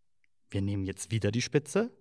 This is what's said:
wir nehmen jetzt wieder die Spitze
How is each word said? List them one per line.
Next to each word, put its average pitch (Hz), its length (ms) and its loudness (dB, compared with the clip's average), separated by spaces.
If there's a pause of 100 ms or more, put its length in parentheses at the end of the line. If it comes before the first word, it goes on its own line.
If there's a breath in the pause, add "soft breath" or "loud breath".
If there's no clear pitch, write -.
(500)
wir 98 120 -2
nehmen 98 220 0
jetzt - 260 -6
wieder 104 220 2
die 123 100 0
Spitze 196 480 0 (100)